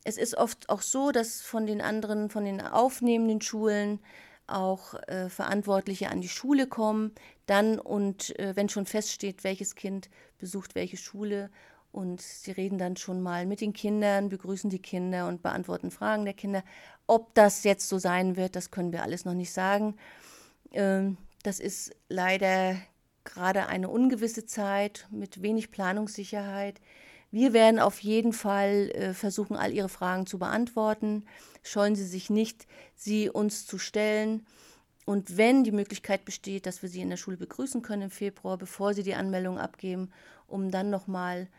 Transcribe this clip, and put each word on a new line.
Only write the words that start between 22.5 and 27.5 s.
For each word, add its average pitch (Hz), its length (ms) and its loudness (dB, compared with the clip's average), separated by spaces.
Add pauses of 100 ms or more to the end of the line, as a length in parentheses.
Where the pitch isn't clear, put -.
gerade 185 420 0
eine 185 220 -2
ungewisse 226 560 2
Zeit 202 680 -2
mit 202 300 -10
wenig 220 300 -2
Planungssicherheit. 202 1120 -4 (540)
Wir 233 180 6